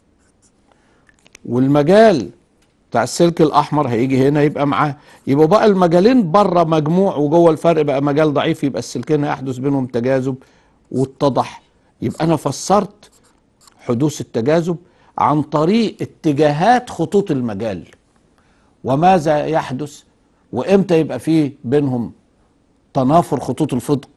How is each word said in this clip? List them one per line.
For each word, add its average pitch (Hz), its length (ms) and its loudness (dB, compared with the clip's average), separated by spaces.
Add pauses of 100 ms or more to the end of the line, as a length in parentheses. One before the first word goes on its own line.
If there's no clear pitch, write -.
(1500)
والمجال 147 840 2 (600)
بتاع 117 140 0
السلك 170 380 0
الاحمر 147 460 0
هيجي 131 400 0
هنا 147 140 2
يبقى 143 260 0
معاه. 139 300 -2 (300)
يبقى 151 200 4
بقى 214 180 4
المجالين 185 680 2
بره 185 320 2
مجموع 160 520 0
وجوه 156 360 2
الفرق 156 300 2
بقى 139 220 -2
مجال 147 300 2
ضعيف، 147 300 -2
يبقى 131 160 -4
السلكين 143 440 -4
هيحدث 139 340 -6
بينهم 135 280 -2
تجاذب 131 500 -2 (560)
واتضح. 131 680 -2 (400)
يبقى 110 240 -4
انا 165 100 2
فسرت - 720 -4 (680)
حدوث 135 420 -4
التجاذب 160 560 -2 (400)
عن 143 240 0
طريق 170 600 -2
اتجاهات 156 880 0
خطوط 196 420 -2
المجال، 107 540 -6 (1000)
وماذا 151 600 0
يحدث 147 580 -6 (500)
وامتى 175 460 2
يبقى 127 200 -4
فيه 156 440 0
بينهم 127 480 -2 (840)
تنافر 143 460 2
خطوط 135 340 -4
الفيض 123 320 -4 (120)